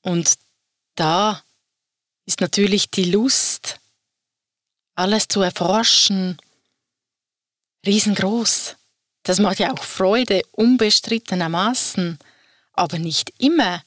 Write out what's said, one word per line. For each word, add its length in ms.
Und 380
da 480
ist 160
natürlich 500
die 200
Lust, 720
alles 320
zu 160
erforschen, 960
riesengroß. 920
Das 160
macht 180
ja 140
auch 100
Freude, 600
unbestrittenermaßen. 1700
Aber 240
nicht 400
immer 480